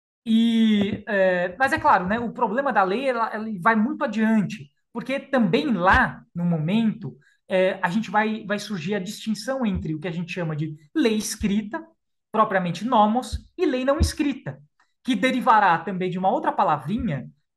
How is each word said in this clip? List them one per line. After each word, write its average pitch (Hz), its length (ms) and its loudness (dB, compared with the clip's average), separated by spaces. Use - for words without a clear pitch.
E, 220 840 4
é, 185 500 2
mas 269 140 2
é 311 60 0
claro, 226 280 4
né, 220 140 0
o 233 120 -6
problema 247 400 0
da 202 120 4
lei, 226 240 0
ela, 233 220 0
ela 220 160 -8
vai 202 140 2
muito 294 300 0
adiante, 220 640 0
porque 262 260 -6
também 262 540 0
lá, 202 520 2
no 170 100 -4
momento, 175 720 -2
é, 190 340 2
a 180 60 0
gente 196 220 -4
vai, 214 360 -2
vai 208 120 -4
surgir 202 360 -6
a 202 60 -2
distinção 226 640 -6
entre 170 300 -2
o 151 60 -8
que 190 80 -8
a 165 40 -6
gente 170 200 -8
chama 160 220 -4
de 151 220 -6
lei 233 220 2
escrita, 214 680 -4
propriamente 190 540 0
nomos, 233 720 0
e 349 100 0
lei 254 180 0
não 277 140 0
escrita, - 640 -2
que 254 140 0
derivará 220 640 4
também 185 320 -6
de 180 80 -4
uma 190 120 0
outra 302 220 -2
palavrinha, 170 760 -2